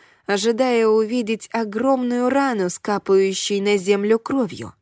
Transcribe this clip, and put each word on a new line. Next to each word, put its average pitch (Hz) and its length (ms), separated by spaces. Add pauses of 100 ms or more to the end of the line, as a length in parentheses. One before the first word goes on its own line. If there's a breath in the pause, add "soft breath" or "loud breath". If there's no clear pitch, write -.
(260 soft breath)
ожидая 226 600
увидеть 220 680
огромную 247 800
рану 247 400
с - 80
капающей 196 840
на 202 160
землю 202 420
кровью. 202 640